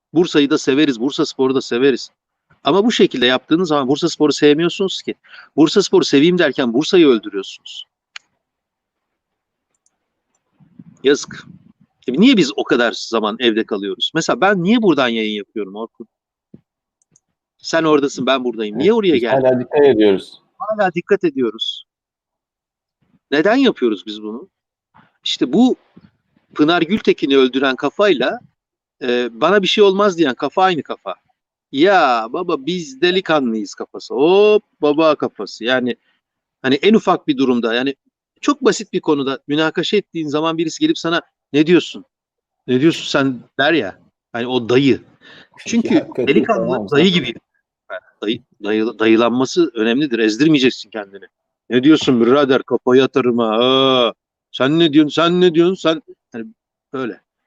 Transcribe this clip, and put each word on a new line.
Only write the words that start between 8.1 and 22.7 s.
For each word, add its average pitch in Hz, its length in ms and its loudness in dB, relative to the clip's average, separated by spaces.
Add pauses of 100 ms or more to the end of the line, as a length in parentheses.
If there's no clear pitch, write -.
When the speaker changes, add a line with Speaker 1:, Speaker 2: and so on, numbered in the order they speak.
Speaker 1:
Yazık. - 400 0 (640)
E, 123 60 -4
niye 220 240 4
biz 143 180 0
o 127 80 -4
kadar 120 280 0
zaman 107 480 -4
evde 110 260 0
kalıyoruz? 98 500 -8
Mesela 147 260 -4
ben 190 220 0
niye 226 180 0
buradan 143 260 0
yayın 110 300 -4
yapıyorum 101 380 -12
Orkun? 113 320 -14 (1500)
Sen 165 260 -4
oradasın, 143 420 0
ben 127 180 0
buradayım. 110 340 -6
Niye 147 120 0
Speaker 2:
Evet, 233 100 2
Speaker 1:
oraya 190 140 2
Speaker 2:
biz 120 80 2
Speaker 1:
geldik? 127 240 0
Speaker 2:
hala 127 140 2
dikkat 147 280 0
ediyoruz. 107 540 2 (160)
Speaker 1:
Hala 208 360 -4
dikkat 185 300 -2
ediyoruz. 127 600 -4 (1500)